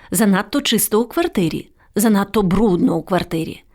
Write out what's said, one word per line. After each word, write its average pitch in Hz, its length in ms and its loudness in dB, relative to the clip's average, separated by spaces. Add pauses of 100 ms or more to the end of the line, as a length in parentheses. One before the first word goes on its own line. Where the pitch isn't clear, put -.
(100)
Занадто 202 500 0
чисто 214 400 0
у 240 40 2
квартирі, 285 640 -4 (240)
занадто 208 480 0
брудно 180 540 2
у 160 60 -4
квартирі. 170 600 -4 (100)